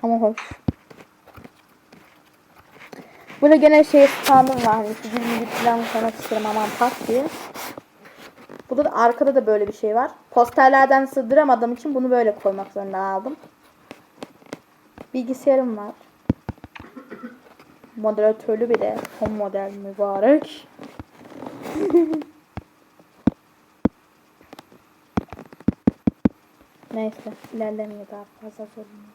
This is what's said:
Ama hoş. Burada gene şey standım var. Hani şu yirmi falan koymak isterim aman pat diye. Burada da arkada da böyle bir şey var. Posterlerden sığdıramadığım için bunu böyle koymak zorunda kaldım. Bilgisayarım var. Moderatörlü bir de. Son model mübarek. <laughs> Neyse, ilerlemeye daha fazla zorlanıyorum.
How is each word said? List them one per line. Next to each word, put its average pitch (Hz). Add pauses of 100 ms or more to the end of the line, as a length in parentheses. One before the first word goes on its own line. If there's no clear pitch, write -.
Ama 233
hoş. 220 (3000)
Burada 294
gene 302
şey 285
standım 262
var. 226
Hani 214
şu 220
yirmi 233
falan 233 (140)
koymak 226
isterim 220
aman 214 (120)
pat 247 (140)
diye. 247 (1500)
Burada 254
da -
arkada 240
da 233
böyle 208
bir 208
şey 214
var. 254 (200)
Posterlerden 262
sığdıramadığım 262
için 302
bunu 254
böyle 226
koymak 196
zorunda 196
kaldım. 196 (1800)
Bilgisayarım 254
var. 208 (2000)
Moderatörlü 214
bir 233
de. 214 (220)
Son 214
model 196
mübarek. 202 (1080)
<laughs> 370 (4000)
Neyse, 220 (360)
ilerlemeye 214
daha 202 (180)
fazla 220
zorlanıyorum. 208